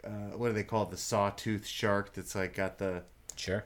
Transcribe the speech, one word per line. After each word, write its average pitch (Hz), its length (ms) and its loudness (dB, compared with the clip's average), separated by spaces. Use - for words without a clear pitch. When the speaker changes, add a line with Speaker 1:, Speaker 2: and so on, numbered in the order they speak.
Speaker 1:
uh, 101 320 -6
what 120 120 0
do 113 80 4
they 104 80 2
call 107 220 2
it? 85 40 -4
The 90 80 -8
sawtooth 104 720 2
shark 101 460 2
that's, - 200 -8
like, 95 220 0
got 95 240 -2
the, 92 240 0
Speaker 2:
Sure. 101 300 -2